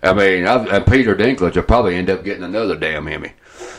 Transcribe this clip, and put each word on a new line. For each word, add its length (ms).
I 120
mean, 320
I've, 260
and 140
Peter 280
Dinklage 420
will 60
probably 340
end 140
up 140
getting 180
another 340
damn 320
Emmy. 240